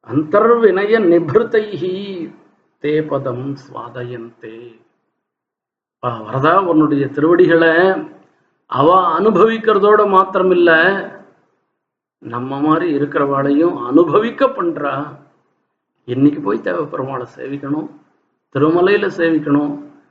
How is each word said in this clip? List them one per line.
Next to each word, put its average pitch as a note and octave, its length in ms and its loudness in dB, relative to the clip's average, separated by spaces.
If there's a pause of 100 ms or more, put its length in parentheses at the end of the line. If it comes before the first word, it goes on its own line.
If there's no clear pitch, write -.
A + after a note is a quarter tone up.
அந்தர்வினய G#3 920 2
நிபிருத்தைஹி F#3 1400 -2 (460)
தே D3+ 260 -2
பதம் C3+ 480 -6
சுவாதயந்தே. A#2 1300 -16 (1160)
"அப்பா A#2 220 -8
வரதா, D3 440 0
உன்னுடைய D3 420 2
திருவடிகளை E3 960 2 (600)
அவ E3 540 2
அனுபவிக்கிறதோட G#3+ 840 2
மாத்திரமில்ல, F#3 960 2 (1200)
நம்ம B2+ 400 -8
மாதிரி D#3 380 0
இருக்கிறவாளையும் C#3+ 880 0
அனுபவிக்க F3+ 600 2
பண்றா." D3 720 -4 (880)
இன்னைக்கு C#3+ 360 0
போய் G#3 180 -4
தேவப்பெருமாளை C3+ 680 -6 (100)
சேவிக்கணும், C#3 540 -8 (680)
திருமலையில F3+ 640 2
சேவிக்கணும். D3 680 -2 (280)